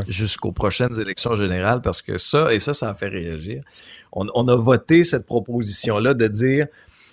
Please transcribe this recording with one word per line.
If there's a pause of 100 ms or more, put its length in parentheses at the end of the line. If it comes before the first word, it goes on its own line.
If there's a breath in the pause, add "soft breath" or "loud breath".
jusqu'aux
prochaines
élections
générales,
parce
que
ça,
et
ça,
ça
a
fait
réagir. (500 loud breath)
On, (100)
on
a
voté
cette
proposition-là
de
dire, (460 loud breath)